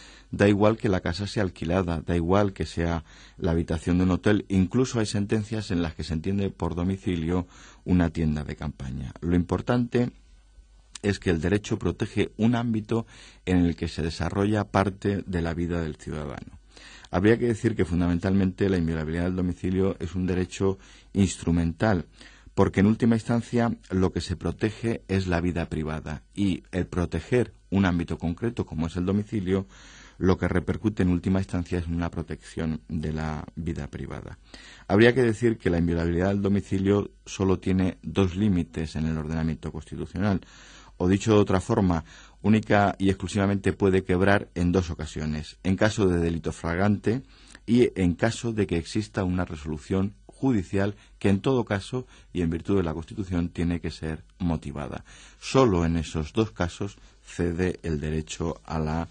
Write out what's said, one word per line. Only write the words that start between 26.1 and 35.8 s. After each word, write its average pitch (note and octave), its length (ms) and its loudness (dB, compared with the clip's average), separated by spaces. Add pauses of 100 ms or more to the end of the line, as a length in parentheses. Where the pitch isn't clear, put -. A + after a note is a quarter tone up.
y G2 380 0
el F2 140 -2
proteger F2+ 680 -2 (160)
un F#3+ 160 4
ámbito E2+ 320 -2
concreto F2 480 -4
como D#2 220 -4
es D#2+ 80 -8
el F2+ 100 -2
domicilio G2 600 -2 (520)
lo F2+ 180 4
que F2+ 120 0
repercute F2+ 560 0
en F2+ 60 4
última F#2+ 280 2
instancia F2+ 400 -4
es E2 80 -4
una E2+ 240 -4
protección D#2+ 800 -6
de D#2 240 -4
la D#2 320 -6 (100)
vida D#2 320 -6
privada. - 520 -12 (500)
Habría A2+ 260 8
que C3 80 4
decir A2+ 360 2
que - 120 0
la E2+ 80 2
inviolabilidad E2+ 520 2